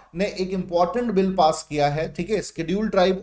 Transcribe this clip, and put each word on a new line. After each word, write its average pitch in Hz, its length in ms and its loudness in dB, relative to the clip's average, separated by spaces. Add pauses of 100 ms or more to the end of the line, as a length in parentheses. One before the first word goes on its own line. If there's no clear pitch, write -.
(140)
ने 190 120 0
एक 185 240 -4
important 185 640 0
bill 190 220 2
pass 160 360 2
किया 147 180 2
है, 156 240 -2
ठीक 175 180 -8
है, 196 120 0
Schedule 180 420 -4
Tribe 185 380 2